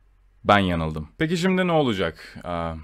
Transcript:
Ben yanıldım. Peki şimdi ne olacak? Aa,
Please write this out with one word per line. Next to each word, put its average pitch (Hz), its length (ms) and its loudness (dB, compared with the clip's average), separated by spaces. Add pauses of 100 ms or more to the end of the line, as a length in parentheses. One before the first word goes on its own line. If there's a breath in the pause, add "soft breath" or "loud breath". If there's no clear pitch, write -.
(440)
Ben 104 140 6
yanıldım. 80 500 -2 (100)
Peki 160 180 0
şimdi 185 300 0
ne 175 60 0
olacak? 107 720 0
Aa, 85 400 -4